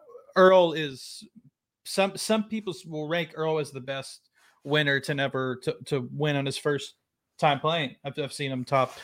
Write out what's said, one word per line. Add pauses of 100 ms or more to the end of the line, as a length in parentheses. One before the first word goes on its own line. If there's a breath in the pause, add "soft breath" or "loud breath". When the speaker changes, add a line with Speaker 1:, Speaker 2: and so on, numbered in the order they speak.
(140)
Speaker 1:
<laughs>
Speaker 2:
Earl
is, (560)
some,
some
people
s-,
will
rank
Earl
as
the
best (340)
winner
to
never,
to, (120)
to
win
on
his
first (440)
time
playing.
I've,
I've
seen
him
top